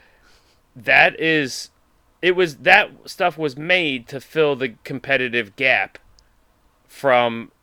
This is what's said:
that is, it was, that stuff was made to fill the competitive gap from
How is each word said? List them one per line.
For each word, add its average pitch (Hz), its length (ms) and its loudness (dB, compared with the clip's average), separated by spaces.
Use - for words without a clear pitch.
that 135 460 2
is, 156 500 -2
it 180 140 2
was, 175 220 0
that 185 340 4
stuff 175 320 -4
was 147 180 -4
made 156 520 -2
to 139 120 -12
fill 147 360 0
the 120 260 -6
competitive 123 720 -4
gap 127 440 -2
from 120 600 0